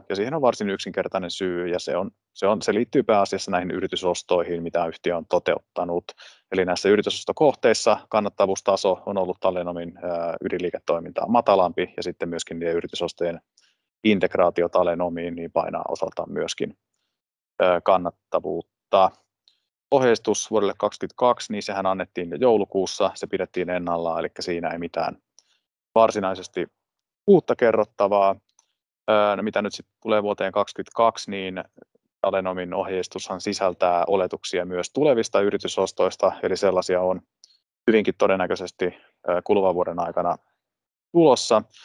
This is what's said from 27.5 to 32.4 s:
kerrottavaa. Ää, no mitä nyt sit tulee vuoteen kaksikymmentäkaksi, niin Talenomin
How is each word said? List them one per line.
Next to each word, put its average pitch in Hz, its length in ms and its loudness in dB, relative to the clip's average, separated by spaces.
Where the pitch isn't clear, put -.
kerrottavaa. 101 800 2
Ää, 104 280 2
no 98 80 -4
mitä 107 180 -2
nyt 101 120 -6
sit - 120 -16
tulee 107 220 0
vuoteen 101 280 -2
kaksikymmentäkaksi, 110 800 0
niin 92 320 -8
Talenomin 92 520 -2